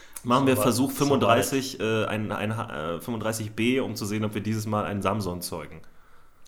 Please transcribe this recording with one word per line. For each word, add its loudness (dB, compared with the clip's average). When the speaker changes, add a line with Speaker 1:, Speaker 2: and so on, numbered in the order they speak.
Speaker 1:
Machen 4
Speaker 2:
So 4
Speaker 1:
wir 6
Speaker 2:
weit, 4
Speaker 1:
Versuch 4
Speaker 2:
so -8
Speaker 1:
fünfunddreißig, 4
äh, 2
ein, -2
ein, -2
äh, -4
fünfunddreißig -4
B, 2
um -4
zu -6
sehen, -2
ob -4
wir -4
dieses -2
Mal 0
einen -2
Samson -2
zeugen. -10